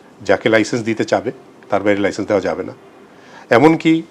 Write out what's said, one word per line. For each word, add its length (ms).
যাকে 280
লাইসেন্স 360
দিতে 200
চাবে, 260
তার 140
বাইরে 180
লাইসেন্স 260
দেওয়া 140
যাবে 220
না। 100
এমনকি 600